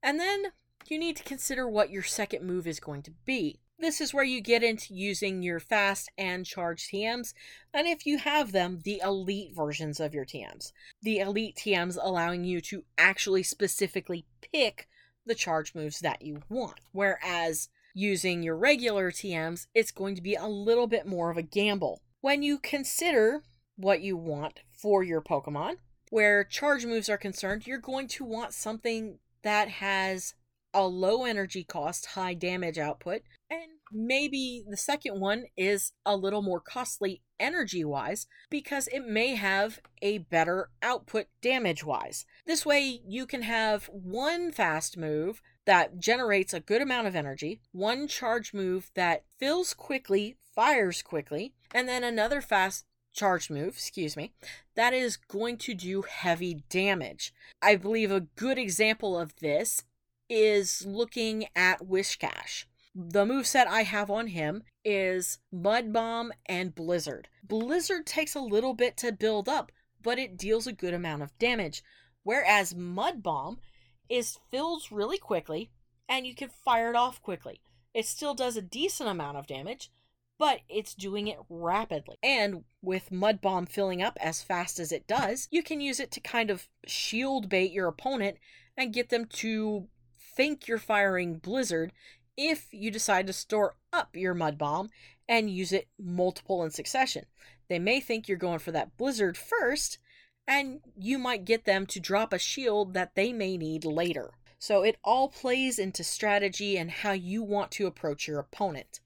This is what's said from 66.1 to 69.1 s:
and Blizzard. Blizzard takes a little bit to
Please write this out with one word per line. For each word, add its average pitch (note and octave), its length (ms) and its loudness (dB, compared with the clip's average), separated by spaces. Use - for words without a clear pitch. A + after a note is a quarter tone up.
and F#3 260 -2
Blizzard. D#3+ 540 -2
Blizzard D4+ 640 0
takes D#4 260 -2
a D4 60 -4
little A#3+ 340 2
bit A#3 240 0
to A#3+ 140 -2